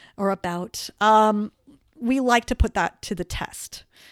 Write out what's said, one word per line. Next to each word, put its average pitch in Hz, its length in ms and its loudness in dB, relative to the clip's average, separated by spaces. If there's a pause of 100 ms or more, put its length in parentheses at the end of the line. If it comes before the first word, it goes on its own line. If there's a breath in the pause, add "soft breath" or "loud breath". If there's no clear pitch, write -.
(160 soft breath)
or 196 140 0
a 190 60 0
bout. 175 520 -8 (100)
Um, 214 540 4 (420)
we 254 260 -2
like 240 260 2
to - 80 -4
put - 180 0
that - 300 -4
to - 120 -8
the 175 100 -6
test. - 600 -12 (280 soft breath)